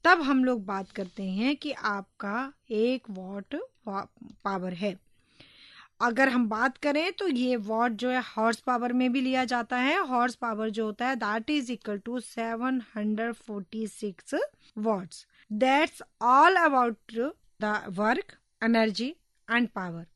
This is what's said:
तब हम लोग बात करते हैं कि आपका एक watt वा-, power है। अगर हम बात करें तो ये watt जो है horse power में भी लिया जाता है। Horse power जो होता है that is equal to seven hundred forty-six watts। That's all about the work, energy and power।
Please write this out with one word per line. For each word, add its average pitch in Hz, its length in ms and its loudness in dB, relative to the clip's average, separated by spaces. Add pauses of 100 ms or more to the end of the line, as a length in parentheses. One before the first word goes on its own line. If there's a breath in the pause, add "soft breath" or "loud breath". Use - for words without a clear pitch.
तब 349 180 8
हम 262 220 4
लोग 240 200 0
बात 196 280 -6
करते 196 300 -8
हैं 208 340 0
कि 294 160 -8
आपका 214 800 -6 (180)
एक 233 400 0
watt 196 440 -10
वा-, 220 520 -8 (380)
power 185 280 -4
है। 185 240 -4 (1040 loud breath)
अगर 240 280 2
हम 247 200 2
बात 233 300 -2
करें 302 340 0
तो 381 160 -2
ये 254 280 0
watt 220 360 0
जो 240 180 -2
है 254 120 0 (140)
horse 226 300 2
power 247 260 0
में 254 200 2
भी 269 80 2
लिया 254 240 0
जाता 240 320 -2
है। 277 200 2 (120)
Horse 247 260 0
power 220 360 -4
जो 220 140 -2
होता 214 240 -4
है 269 80 0
that 220 340 -4
is 269 200 0
equal 208 380 -6
to 247 180 -4
seven 233 540 -4 (160)
hundred 214 400 -2 (120)
forty-six 208 880 -8 (520 soft breath)
watts। 190 380 -4 (260 soft breath)
That's 262 520 2 (200)
all 294 420 8
about 247 500 2 (480)
the 214 120 0 (240)
work, 233 360 0 (280)
energy 226 480 2 (380)
and 233 300 0
power। 170 260 -8 (120)